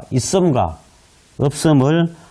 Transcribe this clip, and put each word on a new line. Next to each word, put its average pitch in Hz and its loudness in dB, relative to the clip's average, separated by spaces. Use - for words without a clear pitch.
있음과 127 0
없음을 147 2